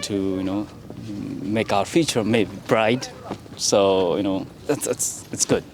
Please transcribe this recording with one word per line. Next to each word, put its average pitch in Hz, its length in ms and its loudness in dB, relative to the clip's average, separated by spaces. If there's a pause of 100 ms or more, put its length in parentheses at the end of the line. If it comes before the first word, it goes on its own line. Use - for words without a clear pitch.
to, - 120 -4
you 95 280 0
know, 98 240 -2 (760)
make 214 300 0
our 107 120 4
future 156 400 2
maybe 107 320 2 (100)
bright. 117 440 2 (460)
So, 95 600 4
you 98 60 0
know, 95 240 -2 (200)
that's, 147 200 -2
that's, - 460 -4
it's 131 120 -2
good. 110 300 0